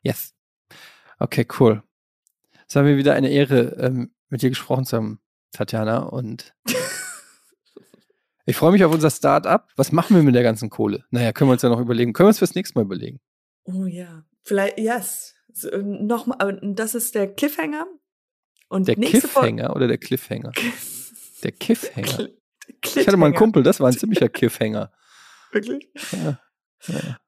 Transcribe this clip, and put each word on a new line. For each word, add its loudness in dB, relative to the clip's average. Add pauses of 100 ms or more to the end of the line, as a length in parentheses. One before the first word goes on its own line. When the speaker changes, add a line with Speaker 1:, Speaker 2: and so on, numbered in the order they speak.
Speaker 1:
Yes. -6 (840)
Okay, -2 (140)
cool. 4 (840)
Es -18
war 4
mir 4
wieder 2
eine 0
Ehre, 2
ähm, -4 (160)
mit -6
dir 2
gesprochen -2
zu -4
haben, -6 (320)
Tatjana. -4
Und -10 (100)
Speaker 2:
<laughs> -14
Speaker 1:
ich 0
freue 4
mich 6
auf 4
unser 2
Start-up. 0
Was 0
machen 4
wir 8
mit 6
der 4
ganzen 0
Kohle? -4
Naja, 0
können 4
wir 6
uns 2
ja 2
noch 2
überlegen. 0
Können 6
wir 8
uns 4
fürs 0
nächste -4
Mal 2
überlegen. -10 (440)
Speaker 2:
Oh -8
ja. -12 (180)
Vielleicht, -2
yes. -6 (180)
So, -12
äh, -4
noch -4
mal, -4
aber -2
das -6
ist -6
der -2
Cliffhanger. -4 (840)
Und -2
Speaker 1:
Der 2
Speaker 2:
nächste 2
Fol- 2
Speaker 1:
Cliffhanger -2
oder 2
der -2
Cliffhanger? -8 (440)
Speaker 2:
<laughs> -20
Speaker 1:
Der -6
Cliffhanger. -4
Speaker 2:
Cl-, -8 (580)
Speaker 1:
Ich 2
hatte 6
mal 8
einen 4
Speaker 2:
Cliffhanger. -
Speaker 1:
Kumpel, 4
das 4
war 4
ein 0
ziemlicher 0
Cliffhanger. -2 (640)
Speaker 2:
Wirklich? -6 (220)
Speaker 1:
Ja, -6 (480)
ja. -10